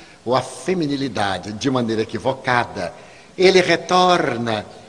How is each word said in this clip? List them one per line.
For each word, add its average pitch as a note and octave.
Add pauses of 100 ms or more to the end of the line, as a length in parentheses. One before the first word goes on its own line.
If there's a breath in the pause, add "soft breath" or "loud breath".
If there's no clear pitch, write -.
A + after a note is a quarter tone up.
(240 loud breath)
ou B2
a B2+
feminilidade A#2
de G#2+
maneira A2+
equivocada, A2+ (440 loud breath)
ele F#3
retorna D#3 (240 loud breath)